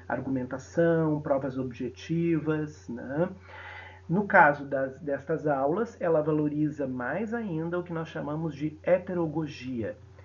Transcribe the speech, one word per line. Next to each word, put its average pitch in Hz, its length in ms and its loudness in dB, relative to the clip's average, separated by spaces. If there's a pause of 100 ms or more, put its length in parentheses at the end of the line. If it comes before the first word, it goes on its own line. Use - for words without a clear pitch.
argumentação, 147 1120 0
provas 139 380 0
objetivas, 151 1300 -2
né? 127 400 -2 (800)
No 196 200 2
caso 147 380 8
das, 135 340 -2
destas 143 480 -2
aulas, 147 520 2
ela 160 220 4
valoriza 147 640 0
mais 135 480 -2
ainda 175 460 -2
o 175 40 -2
que 175 80 -10
nós 165 160 -4
chamamos 156 460 -4
de 151 300 -4
heterogogia, 156 1120 0 (280)